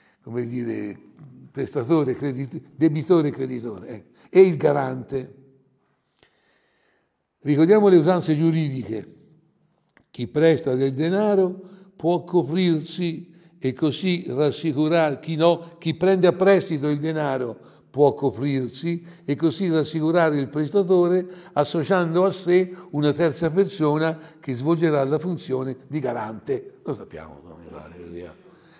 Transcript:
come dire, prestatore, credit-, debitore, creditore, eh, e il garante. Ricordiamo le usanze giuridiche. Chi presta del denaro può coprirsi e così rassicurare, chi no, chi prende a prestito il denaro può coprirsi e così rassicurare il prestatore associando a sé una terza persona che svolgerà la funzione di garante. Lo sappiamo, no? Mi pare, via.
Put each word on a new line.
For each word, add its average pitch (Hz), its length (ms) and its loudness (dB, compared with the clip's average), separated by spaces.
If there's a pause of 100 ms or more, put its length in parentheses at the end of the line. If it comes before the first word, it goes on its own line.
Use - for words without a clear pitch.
(220)
come 120 240 -8
dire, 113 500 -8 (540)
prestatore, 131 640 -2
credit-, 135 640 -8
debitore, 151 560 2
creditore, 120 560 -8
eh, 110 160 -16 (260)
e 180 120 6
il 185 140 6
garante. 135 800 -2 (2000)
Ricordiamo 165 480 4
le 185 80 8
usanze 160 400 2
giuridiche. 135 760 -2 (1000)
Chi 120 160 -8
presta 151 480 2
del 135 180 0
denaro 185 760 0 (280)
può 170 260 0
coprirsi 170 1120 -2 (240)
e - 140 -2
così 165 560 -2
rassicurare, 151 920 0
chi 160 160 -8
no, 165 440 2
chi 160 160 -4
prende 185 340 4
a 170 40 4
prestito 175 560 2
il 147 120 -2
denaro 139 760 -4 (220)
può 143 160 6
coprirsi 139 880 -4 (220)
e 143 120 -2
così 165 340 0
rassicurare 160 680 2
il 139 120 -4
prestatore 175 760 2 (280)
associando 170 720 0
a 190 40 2
sé 185 400 0 (200)
una 147 240 0
terza 160 360 0
persona 156 680 0 (200)
che - 140 -10
svolgerà 151 520 0
la 143 140 -2
funzione 131 680 -6
di 139 120 -6
garante. 117 840 -8
Lo 151 80 -8
sappiamo, 78 500 -16
no? 82 140 -20
Mi 82 140 -20
pare, 80 320 -18
via. 85 340 -16 (440)